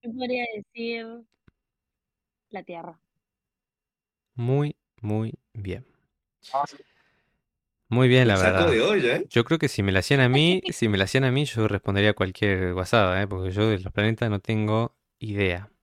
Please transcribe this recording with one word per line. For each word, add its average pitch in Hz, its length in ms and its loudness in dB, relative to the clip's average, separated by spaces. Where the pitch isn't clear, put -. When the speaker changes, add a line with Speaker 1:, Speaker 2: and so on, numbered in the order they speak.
Speaker 1:
yo 240 100 -12
podría 247 320 -6
decir 233 520 -10
la 190 120 -14
Tierra. 165 380 -18
Speaker 2:
Muy, 139 420 -2
muy 110 320 -4
bien. 98 320 -10
Speaker 3:
Ah, 139 140 -2
sí. - 100 -18
Speaker 2:
Muy 127 200 4
bien, 123 200 6
la 104 60 4
Speaker 3:
Me 95 60 4
sacó 92 180 4
Speaker 2:
verdad. 92 140 4
Speaker 3:
de 110 100 2
olla, 156 340 2
¿eh? - 140 -6
Speaker 2:
Yo 120 140 2
creo 165 140 0
que 151 100 0
si - 140 -4
me 98 80 2
la 95 100 2
hacían 139 200 2
a 127 80 4
mí, 160 340 2
Speaker 1:
<laughs> - 80 -10
Speaker 2:
si - 200 -2
me 104 80 0
la 95 60 6
hacían 131 200 0
a 127 60 2
mí, 143 160 0
yo 113 200 -2
respondería 101 460 0
cualquier 95 600 -2
guasada, 92 480 2
¿eh? 104 40 -2
Porque 92 260 -6
yo 104 180 2
de 101 80 0
los 92 120 -10
planetas 110 380 0
no 104 120 -2
tengo 110 540 -2
idea. 101 520 -4